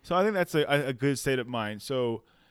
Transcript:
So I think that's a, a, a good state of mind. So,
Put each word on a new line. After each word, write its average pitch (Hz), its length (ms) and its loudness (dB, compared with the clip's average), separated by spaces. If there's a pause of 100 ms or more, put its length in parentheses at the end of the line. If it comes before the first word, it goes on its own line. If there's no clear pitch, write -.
So - 140 -4
I 185 60 4
think 214 120 2
that's 180 200 0
a, 151 80 4
a, 143 260 2
a 139 40 -2
good 135 260 0
state 135 200 0
of 120 100 -4
mind. 107 340 -4
So, 120 400 -2 (280)